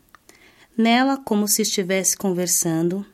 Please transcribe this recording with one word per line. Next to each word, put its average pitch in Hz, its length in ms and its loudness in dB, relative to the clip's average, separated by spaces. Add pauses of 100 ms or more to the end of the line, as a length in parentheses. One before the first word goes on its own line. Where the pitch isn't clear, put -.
(800)
Nela, 247 380 4
como 208 320 -2
se 214 140 0
estivesse 190 540 -2
conversando, 175 960 -2